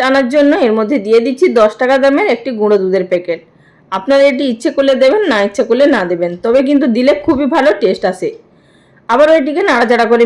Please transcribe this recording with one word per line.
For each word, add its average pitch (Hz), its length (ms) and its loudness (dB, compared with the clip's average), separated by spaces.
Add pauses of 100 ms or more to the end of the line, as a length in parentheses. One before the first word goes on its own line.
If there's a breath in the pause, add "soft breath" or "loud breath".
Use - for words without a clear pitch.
আনার 269 200 0
জন্য 285 240 2 (140)
এর 214 120 0
মধ্যে 226 180 -2 (100)
দিয়ে 226 140 4
দিচ্ছি 262 260 0 (120)
দশ 214 220 4
টাকা 262 180 0
দামের 277 360 0
একটি 240 240 -8
গুঁড়ো 208 200 0
দুধের 190 320 -2
প্যাকেট। 175 300 -4 (520 soft breath)
আপনারা 269 380 0
এটি 277 220 -2
ইচ্ছে 277 240 -4
করলে 269 260 2
দেবেন, 311 260 2
না 226 180 0
ইচ্ছে - 220 -4
করলে 247 160 0 (100)
না 208 160 0
দেবেন, 175 220 -4 (100)
তবে 240 260 2
কিন্তু 294 180 2 (100)
দিলে 254 160 2 (120)
খুবই 285 300 -2
ভালো 247 160 0 (100)
টেস্ট 190 240 -2
আসে। 180 260 -4 (760 soft breath)
আবারও 294 320 4
এটিকে 294 300 -4
নাড়াচাড়া 240 400 0
করে 233 160 2